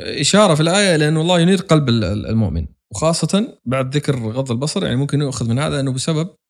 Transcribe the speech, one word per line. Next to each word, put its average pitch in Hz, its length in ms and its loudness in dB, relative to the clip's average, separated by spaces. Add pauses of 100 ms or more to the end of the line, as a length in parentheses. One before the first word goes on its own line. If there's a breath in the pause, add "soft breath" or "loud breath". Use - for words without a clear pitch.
(220)
إشارة 190 340 4
في 151 60 2
الآية 180 340 2
إلى 151 120 2
أن 160 100 2
الله 170 220 2
ينير 180 220 4
قلب 156 280 2
ال-، 117 140 0
ال-، 101 220 -4
المؤمن، 92 420 -2 (240)
وخاصة 170 720 -2
بعد 131 300 -2
ذكر 143 240 -2
غض 123 320 -4
البصر، 143 320 -4
يعني 120 120 -2
ممكن 143 260 0
يؤخذ 127 280 -4
من 120 100 0
هذا 147 200 -2
أنه 135 120 -2
بسبب 156 380 -2 (200)